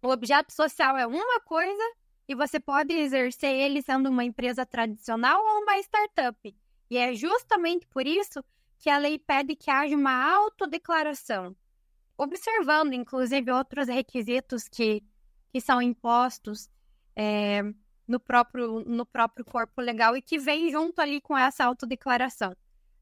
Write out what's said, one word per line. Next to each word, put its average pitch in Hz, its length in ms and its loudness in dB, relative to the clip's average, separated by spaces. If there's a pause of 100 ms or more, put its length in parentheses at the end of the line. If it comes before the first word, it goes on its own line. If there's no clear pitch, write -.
O 247 80 -2
objeto 262 440 2
social 294 420 2
é 254 100 0
uma 403 360 -2
coisa 381 420 -2 (460)
e 269 60 -6
você 285 240 -2
pode 285 340 0
exercer 269 600 0
ele 277 260 0
sendo 269 280 0
uma 247 140 2
empresa 247 420 -4
tradicional 233 800 0
ou 427 200 2
uma 403 160 2
startup. 311 760 -2 (340)
E 240 80 -2
é 247 160 0
justamente 349 720 0
por 262 180 -4
isso 320 380 -2 (360)
que - 100 -2
a 285 80 4
lei 294 200 0
pede 285 380 -2
que - 160 -4
haja 285 240 2
uma 277 360 2
autodeclaração, 311 1200 -2 (600)
observando, 302 760 0
inclusive, 254 580 -2
outros 262 360 -2
requisitos 247 800 -4
que, 214 360 -2 (480)
que 262 80 -4
são 247 220 2
impostos, 240 880 0 (460)
é, 208 480 0 (440)
no 240 120 0
próprio, 240 640 0
no 233 240 -4
próprio 233 380 -2
corpo 226 380 -6
legal 233 340 2
e 262 60 -4
que - 160 -4
vem 302 320 0
junto 320 300 -2
ali 285 200 0
com 294 160 -4
essa 262 300 2
autodeclaração. 247 880 -2 (460)